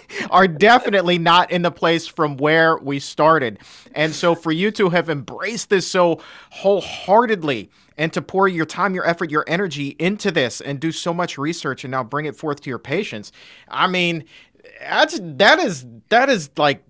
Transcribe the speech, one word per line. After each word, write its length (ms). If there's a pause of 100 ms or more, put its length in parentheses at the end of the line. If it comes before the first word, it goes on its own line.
<laughs> 240
are 160
definitely 720
not 320
in 120
the 80
place 360
from 300
where 420
we 200
started. 600 (360)
And 200
so 200
for 180
you 200
to 180
have 180
embraced 600
this 160
so 340 (300)
wholeheartedly 1200 (260)
and 160
to 80
pour 280
your 180
time, 280
your 140
effort, 220
your 160
energy 520
into 320
this 300
and 200
do 120
so 220
much 240
research 460
and 80
now 120
bring 220
it 100
forth 260
to 80
your 80
patients, 540 (360)
I 180
mean, 380 (560)
that's, 420
that 360
is, 280 (220)
that 200
is, 280
like, 340